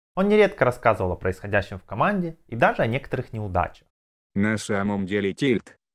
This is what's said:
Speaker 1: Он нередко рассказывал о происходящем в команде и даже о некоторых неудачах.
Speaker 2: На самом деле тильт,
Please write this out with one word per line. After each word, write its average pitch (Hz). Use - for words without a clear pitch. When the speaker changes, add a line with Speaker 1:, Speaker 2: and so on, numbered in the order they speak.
Speaker 1:
Он 196
нередко 208
рассказывал 104
о 85
происходящем 98
в -
команде 165
и -
даже 175
о 131
некоторых 127
неудачах. 95
Speaker 2:
На 107
самом 101
деле 98
тильт, 123